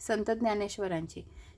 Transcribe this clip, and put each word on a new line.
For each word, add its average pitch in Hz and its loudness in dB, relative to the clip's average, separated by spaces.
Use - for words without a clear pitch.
संत 214 2
ज्ञानेश्वरांची. 202 0